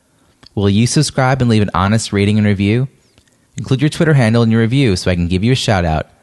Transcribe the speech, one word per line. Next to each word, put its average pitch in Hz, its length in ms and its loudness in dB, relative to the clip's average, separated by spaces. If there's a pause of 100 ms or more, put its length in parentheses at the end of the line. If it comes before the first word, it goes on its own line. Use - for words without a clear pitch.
(540)
Will 101 160 0
you 107 160 2
subscribe 135 560 -2
and 120 80 0
leave 107 120 2
an 98 120 -2
honest 101 380 0
rating 101 260 0
and 107 80 2
review? 104 440 0 (680)
Include 120 260 -4
your 151 80 0
Twitter 160 240 0
handle 117 300 2
in 113 80 2
your 113 80 2
review 113 380 0
so - 120 -4
I 90 60 0
can 85 140 -2
give 92 160 -2
you 127 80 2
a - 20 2
shout 95 300 -2
out. 78 240 -4 (140)